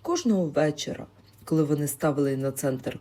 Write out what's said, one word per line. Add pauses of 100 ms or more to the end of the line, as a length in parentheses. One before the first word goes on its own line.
кожного
вечора, (380)
коли
вони
ставили
на
центр